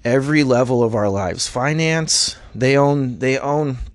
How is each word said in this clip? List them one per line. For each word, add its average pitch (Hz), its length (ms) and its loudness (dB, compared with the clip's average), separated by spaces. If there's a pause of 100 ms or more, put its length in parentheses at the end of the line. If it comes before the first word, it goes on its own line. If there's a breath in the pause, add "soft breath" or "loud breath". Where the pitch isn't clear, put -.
every 135 400 2
level 123 400 2
of 113 100 0
our 104 140 0
lives. 98 400 -4
Finance, 160 880 -2 (180)
they 127 220 2
own, 139 440 2
they 131 200 0
own 143 380 -2 (180)